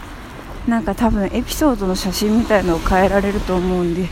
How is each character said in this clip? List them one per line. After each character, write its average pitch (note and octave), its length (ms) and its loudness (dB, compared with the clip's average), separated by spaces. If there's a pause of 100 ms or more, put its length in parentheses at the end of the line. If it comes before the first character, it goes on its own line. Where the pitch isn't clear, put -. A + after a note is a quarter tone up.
(680)
な A3+ 100 2
ん G#3+ 60 -4
か G3 100 -2
多 A#3 140 2
分 G#3 240 0
エ A#3+ 100 0
ピ - 100 -8
ソ D4+ 200 2
ー - 20 0
ド G3+ 100 -4
の F#3 120 0
写 F3+ 160 -4
真 G#3+ 260 2
み A3 60 2
た G#3 160 4
い - 20 -2
の F3 120 2
を D#3+ 40 -2
変 F#3+ 280 4
え - 20 2
ら G3 100 2
れ G3 140 0
る G#3 80 -2
と F3+ 160 0
思 F3+ 240 0
う - 20 0
ん E3+ 100 0
で F3+ 180 -2